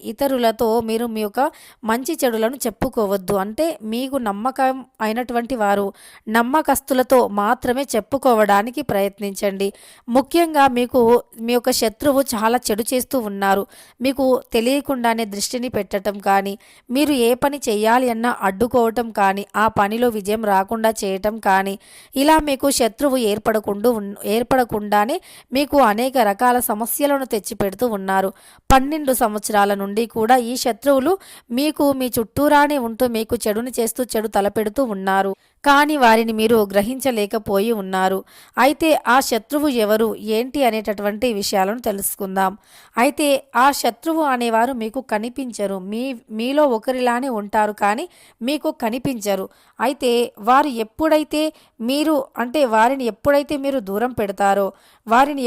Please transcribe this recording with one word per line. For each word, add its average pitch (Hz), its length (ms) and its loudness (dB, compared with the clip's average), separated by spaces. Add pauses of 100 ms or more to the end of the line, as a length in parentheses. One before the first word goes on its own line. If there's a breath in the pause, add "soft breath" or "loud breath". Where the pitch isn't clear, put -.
(120)
ఇతరులతో 240 560 0 (220)
మీరు 226 160 -2 (100)
మీ 214 100 -4
యొక్క 202 140 -4 (500 loud breath)
మంచి 262 220 -2 (100)
చెడులను 233 420 0
చెప్పుకోవద్దు. 202 720 -2 (100)
అంటే 220 240 -2 (240)
మీకు 262 240 -4 (120)
నమ్మకం 262 460 -2 (320)
అయినటువంటి 240 580 -4
వారు, 202 220 2 (520 loud breath)
నమ్మకస్తులతో 262 800 2 (220)
మాత్రమే 247 520 -2
చెప్పుకోవడానికి 220 840 2 (120)
ప్రయత్నించండి. 196 640 -2 (640 loud breath)
ముఖ్యంగా 302 480 2 (140)
మీకు 247 220 2 (460)
మీ 240 80 0
యొక్క 240 160 2 (100)
శత్రువు 269 400 0 (120)
చాలా 226 340 0
చెడు 220 240 -2
చేస్తూ 254 260 -2 (120)
ఉన్నారు, 196 340 0 (420 loud breath)
మీకు 269 200 0 (300)
తెలియకుండానే 240 720 0 (100)
దృష్టిని 240 420 -6
పెట్టడం 202 400 -4 (100)
కానీ, 196 260 0 (440 soft breath)
మీరు 294 160 2 (160)
ఏ - 20 4 (120)
పని 285 160 -2 (100)
చేయాలి 220 460 2
అన్నా 233 160 -2 (180)
అడ్డుకోవటం 233 600 0 (120)
కానీ, 196 240 2 (180)
ఆ - 20 4 (140)
పనిలో 226 380 2
విజయం 208 260 -2 (100)
రాకుండా 220 400 2 (100)
చేయటం 196 320 -2 (140)
కానీ, 196 260 2 (480 loud breath)
ఇలా 311 140 6 (120)
మీకు 277 200 0 (120)
శత్రువు 262 380 0 (140)
ఏర్పడకుండా 214 640 0
ఉన్-, 202 160 -10 (220)
ఏర్పడకుండానే 220 800 0 (400 loud breath)
మీకు 285 200 0 (160)
అనేక 254 260 -2 (120)
రకాల 247 280 2 (120)
సమస్యలను 269 640 -2
తెచ్చిపెడుతూ 202 540 -4 (100)
ఉన్నారు. 190 320 0 (420 soft breath)
పన్నెండు 277 400 0 (120)
సంవత్సరాల 208 580 0
నుండి 202 240 -4 (100)
కూడా 233 220 0 (120)
ఈ 254 40 -4 (100)
శత్రువులు 269 500 0 (440 loud breath)
మీకు 302 260 0 (160)
మీ 254 160 -2
చుట్టూరానే 285 640 2 (100)
ఉంటూ 226 160 -2 (140)
మీకు 220 160 -4 (100)
చెడుని 226 360 -4
చేస్తూ 226 220 -4 (120)
చెడు 214 240 -2
తలపెడుతూ 208 460 -2 (120)
ఉన్నారు. 190 360 0 (320)
కానీ 294 380 4
వారిని 226 380 4
మీరు 226 180 4 (140)
గ్రహించలేకపోయి 220 1000 0 (100)
ఉన్నారు. 190 360 0 (460 loud breath)
అయితే 320 240 2 (260)
ఆ - 20 6 (140)
శత్రువు 285 380 -2 (160)
ఎవరు, 220 220 2 (300)
ఏంటి 254 320 -2
అనేటటువంటి 214 600 -2 (100)
విషయాలను 202 480 0
తెలుసుకుందాం. 190 680 -4 (500 soft breath)
అయితే 294 240 0 (380)
ఆ - 20 6 (140)
శత్రువు 320 420 -2 (120)
అనేవారు 240 380 0 (100)
మీకు 220 180 -6 (120)
కనిపించరు, 214 640 -4 (140)
మీ, 226 120 -6 (360)
మీలో 277 260 2 (120)
ఒకరిలానే 254 540 -2 (100)
ఉంటారు 208 400 -2
కానీ 214 240 0 (440 soft breath)
మీకు 311 220 -2 (140)
కనిపించరు. 214 640 -4 (400 soft breath)
అయితే 254 260 0 (380)
వారు 294 200 4 (140)
ఎప్పుడైతే 311 580 0 (480 soft breath)
మీరు, 302 240 2 (280)
అంటే 247 200 0 (140)
వారిని 254 360 2
ఎప్పుడైతే 285 520 0
మీరు 277 240 -2
దూరం 226 320 -2
పెడతారో, 196 460 0 (400 soft breath)
వారిని 269 400 2